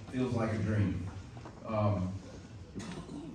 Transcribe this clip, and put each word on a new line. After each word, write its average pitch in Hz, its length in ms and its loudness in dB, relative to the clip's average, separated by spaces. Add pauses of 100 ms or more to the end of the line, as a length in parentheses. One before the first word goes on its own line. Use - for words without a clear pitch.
(120)
feels 123 220 2
like 110 180 2
a 104 60 0
dream. 101 480 4 (600)
Um, 101 460 4 (1200)